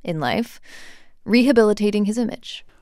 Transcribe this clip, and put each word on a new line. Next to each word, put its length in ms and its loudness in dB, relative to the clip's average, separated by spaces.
in 160 -6
life, 400 -4
rehabilitating 800 2
his 140 -2
image. 440 -8